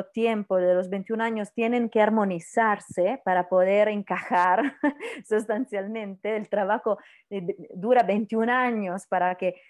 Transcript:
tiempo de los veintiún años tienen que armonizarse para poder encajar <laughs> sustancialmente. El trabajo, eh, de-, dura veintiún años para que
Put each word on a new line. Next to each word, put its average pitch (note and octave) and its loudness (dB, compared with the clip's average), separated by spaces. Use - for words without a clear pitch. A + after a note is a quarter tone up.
tiempo A3 0
de F3+ 4
los F#3 0
veintiún G3+ -4
años A3+ -4
tienen A#3 0
que A3 2
armonizarse G#3 0
para F3+ 0
poder F#3+ 4
encajar G3+ 0
<laughs> D4 -4
sustancialmente. G#3+ -4
El G#3+ -8
trabajo, G#3 0
eh, G3 -6
de-, - -8
dura A3+ 4
veintiún A3 0
años A3 -2
para F3+ 0
que F3+ -4